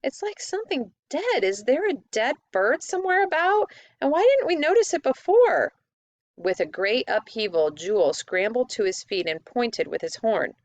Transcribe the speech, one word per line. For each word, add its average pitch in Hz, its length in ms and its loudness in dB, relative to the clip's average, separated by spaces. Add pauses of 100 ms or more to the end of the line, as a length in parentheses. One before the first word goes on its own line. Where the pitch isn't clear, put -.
It's - 200 -6
like 415 180 -8
something 339 520 -6 (180)
dead. 381 340 -2
Is 196 200 -2
there 269 220 0
a 403 60 0
dead 240 440 -4 (160)
bird 220 300 0
somewhere 370 400 0
about? 381 480 0 (300)
And 269 100 0
why 311 120 2
didn't 523 240 4
we 349 100 0
notice 339 380 2
it 339 80 0
before? 339 720 2 (640)
With 175 240 -2
a 180 60 0
great 196 420 -2
upheaval, 190 640 -2
Jewel 170 420 0
scrambled 226 560 -2
to - 140 -2
his 190 200 -2
feet 180 240 -4
and 160 160 -6
pointed 233 420 -2
with 165 140 -6
his - 160 -8
horn. 208 380 0 (100)